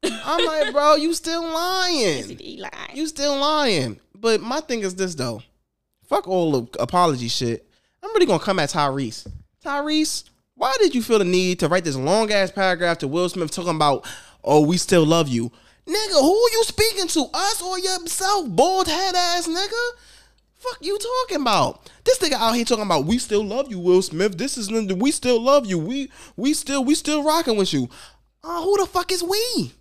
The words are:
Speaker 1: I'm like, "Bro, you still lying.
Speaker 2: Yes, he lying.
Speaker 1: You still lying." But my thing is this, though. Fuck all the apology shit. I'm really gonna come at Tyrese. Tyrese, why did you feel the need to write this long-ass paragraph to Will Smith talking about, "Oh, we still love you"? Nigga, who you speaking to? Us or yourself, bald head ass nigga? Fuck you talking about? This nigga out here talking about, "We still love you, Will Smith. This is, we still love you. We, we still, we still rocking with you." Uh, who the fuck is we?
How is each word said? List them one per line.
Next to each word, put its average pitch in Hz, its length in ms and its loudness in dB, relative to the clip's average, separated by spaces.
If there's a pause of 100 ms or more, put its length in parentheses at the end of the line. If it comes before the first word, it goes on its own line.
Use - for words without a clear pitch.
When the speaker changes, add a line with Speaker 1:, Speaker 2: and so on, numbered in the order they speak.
Speaker 1:
I'm 277 440 -2
like, 302 280 0
"Bro, 294 220 6
you 311 180 2
still 330 300 -4
lying. 349 560 -2
Speaker 2:
Yes, 156 260 0 (140)
he - 220 -16
lying. - 340 -14
Speaker 1:
You 294 120 -6
still 285 300 -2
lying." 269 640 0 (160)
But 220 260 0
my 262 200 -4
thing 247 200 -4
is 185 140 -6
this, 185 200 -4
though. 120 260 -6 (680)
Fuck - 200 -2
all 180 240 0 (100)
the - 200 -8
apology 147 460 2
shit. 117 380 -4 (360)
I'm 403 100 -12
really 427 140 4
gonna 190 140 2
come 190 200 -2
at 143 100 0
Tyrese. 139 580 -2 (360)
Tyrese, 302 600 -2 (320)
why - 240 0
did 359 160 4
you 240 60 0
feel 220 180 2
the 196 60 2
need 180 340 2
to 170 80 0
write 175 160 2
this 143 140 -4
long-ass 196 540 0
paragraph 175 480 0
to 139 100 -4
Will 175 180 0
Smith 170 240 -4
talking 170 240 -4
about, 147 300 2 (360)
"Oh, 151 200 6
we 156 160 4
still 170 280 4
love 160 220 2
you"? 117 240 -2 (340)
Nigga, 392 360 0
who 311 120 6 (200)
you 453 120 2
speaking 403 420 -2
to? 320 260 0
Us 392 280 -2
or 370 180 -6
yourself, 370 680 -2
bald 339 400 2
head 359 280 -2
ass 349 320 0
nigga? 403 420 -4 (680)
Fuck 494 260 -10
you 392 160 -4
talking 466 440 -4
about? 190 480 0 (160)
This 508 140 4
nigga 320 140 0
out 226 220 2
here 240 80 2
talking 220 220 0
about, 165 200 2
"We 214 120 2
still 208 260 0
love 233 260 -4
you, 190 100 -8
Will 180 220 6
Smith. 185 360 -2
This 262 200 -4
is, 208 140 -6
we 220 400 0
still 247 300 2
love 269 240 4
you. 190 120 -2
We, 254 320 -4 (280)
we 269 160 0
still, 277 320 -2
we 294 100 4
still 302 260 -2
rocking 302 360 2
with 190 160 0
you." 127 160 0 (540)
Uh, 339 200 -6
who 392 140 4
the 392 80 2
fuck 359 260 -2
is 359 100 -2
we? 381 600 -2